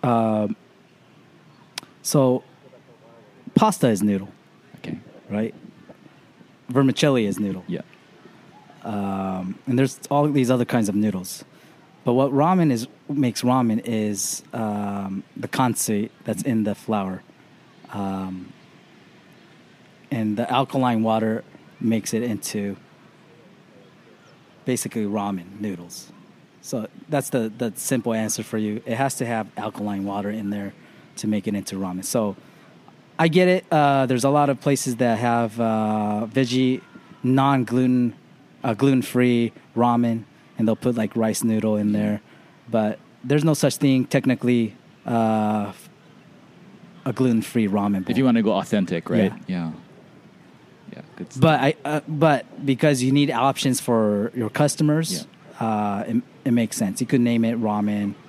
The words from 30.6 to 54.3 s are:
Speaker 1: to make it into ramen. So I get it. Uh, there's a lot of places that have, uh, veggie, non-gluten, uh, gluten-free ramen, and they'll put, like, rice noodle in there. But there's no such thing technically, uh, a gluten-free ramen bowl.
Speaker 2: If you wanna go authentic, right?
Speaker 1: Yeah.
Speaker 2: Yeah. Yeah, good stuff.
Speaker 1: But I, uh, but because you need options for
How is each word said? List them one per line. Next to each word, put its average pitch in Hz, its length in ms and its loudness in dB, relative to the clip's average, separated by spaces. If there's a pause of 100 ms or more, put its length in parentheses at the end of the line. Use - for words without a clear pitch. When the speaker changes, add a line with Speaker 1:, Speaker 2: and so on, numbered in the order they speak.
Speaker 1:
to - 100 -8
make 107 220 -2
it 104 60 -2
into 98 220 -6
ramen. 92 280 -6
So 104 320 -2 (840)
I 165 100 4
get 180 200 6
it. 185 220 2
Uh, 139 360 4
there's 123 180 0
a 139 60 4
lot 147 180 4
of 135 120 0
places 131 360 0
that 117 220 2
have, 117 420 0
uh, 107 720 0
veggie, 131 500 0 (420)
non-gluten, 127 920 2 (480)
uh, 117 120 -2
gluten-free 123 800 2 (240)
ramen, 117 480 2 (320)
and 110 120 2
they'll 110 80 2
put, 123 180 0
like, 110 220 -2
rice 110 260 0
noodle 110 340 0
in 104 160 0
there. 104 280 0 (500)
But 107 280 0 (260)
there's 147 200 2
no 156 100 4
such 139 220 0
thing 131 300 2
technically, 123 720 2 (280)
uh, 107 680 0 (1300)
a 120 80 -2
gluten-free 117 560 2
ramen 101 360 0
bowl. - 80 -6
Speaker 2:
If 110 40 2
you 135 80 4
wanna 117 180 4
go 104 100 4
authentic, 90 580 0
right? 90 220 2 (160)
Speaker 1:
Yeah. - 0 -
Speaker 2:
Yeah. 87 240 -4 (1200)
Yeah, - 80 -18 (160)
good - 160 -14
stuff. 131 100 -8
Speaker 1:
But 156 180 6
I, 143 140 2 (100)
uh, 151 220 -2
but 151 580 0
because 135 380 2
you 131 100 2
need 143 180 4
options 131 500 0
for 107 540 2